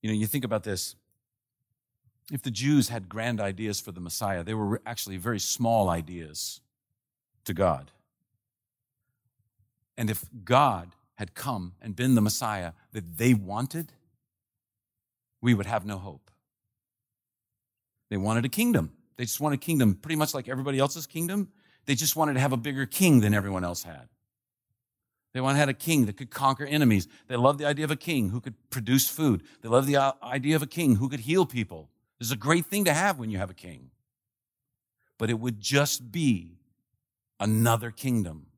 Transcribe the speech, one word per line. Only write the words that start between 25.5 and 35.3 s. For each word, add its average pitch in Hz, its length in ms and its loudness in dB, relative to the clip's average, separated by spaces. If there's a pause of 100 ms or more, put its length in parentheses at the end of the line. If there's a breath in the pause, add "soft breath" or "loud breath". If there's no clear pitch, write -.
to 143 40 4
have 147 100 4
a 135 40 0
king 147 340 2
that 101 100 -8
could 127 120 -14
conquer 135 360 0
enemies. 135 420 4 (200 loud breath)
They 127 100 -4
loved 139 220 4
the 147 60 -4
idea 147 200 0
of 143 60 -2
a 156 40 0
king 135 340 -2
who 117 120 -6
could 117 140 -12 (140)
produce 127 380 2
food. 131 360 2 (180 loud breath)
They 113 80 -12
loved 131 180 4
the 143 80 2
i-, 139 260 4
idea 135 360 0
of 147 60 0
a 147 40 -8
king 156 280 4
who 117 120 0
could 120 140 -6
heal 151 240 4
people. 90 440 -8 (300)
It's 117 120 -6
a 135 40 -2
great 151 300 2
thing 202 200 0
to 160 80 4
have 170 260 0
when 110 100 -6
you 101 80 -4
have 92 140 -4
a - 20 -16
king. 67 380 -18 (1300)
But 113 120 -2
it 117 100 -2